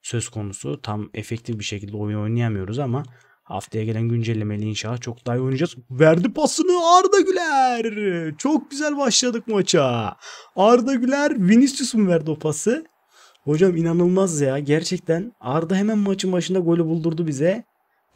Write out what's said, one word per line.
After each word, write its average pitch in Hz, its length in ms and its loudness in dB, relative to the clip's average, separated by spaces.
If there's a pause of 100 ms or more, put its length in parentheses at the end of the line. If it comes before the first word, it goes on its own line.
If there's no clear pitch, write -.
söz - 260 -6
konusu. 107 540 -10
Tam 107 320 -8
efektif 110 440 -8
bir 101 60 -8
şekilde 101 320 -10
oyun 107 240 -4
oynayamıyoruz 110 580 -2
ama 135 240 -4 (400)
haftaya 107 420 -8
gelen 113 240 -2
güncellemeyle 107 560 -2
inşallah 110 360 -6
çok 120 260 -12
daha 120 100 -2
iyi 127 40 -2
oynayacağız. 131 360 -4 (140)
Verdi 160 420 4
pasını 339 640 4
Arda 381 220 4
Güler. 233 1160 0
Çok 285 320 0
güzel 294 280 -4
başladık 247 500 0
maça. 135 680 0 (400)
Arda 247 380 4
Güler, 262 540 2
Vinicius 254 460 4
mu 208 140 2
verdi 160 220 0
o 151 80 -4
pası? 202 460 -2 (640)
Hocam 170 300 2
inanılmaz 175 640 2
ya. 135 180 0
Gerçekten 165 800 -2
Arda 160 360 -2
hemen 208 220 0
maçın 190 340 0
başında 180 260 0
golü 170 260 2
buldurdu 160 420 -2
bize. 160 380 -2 (520)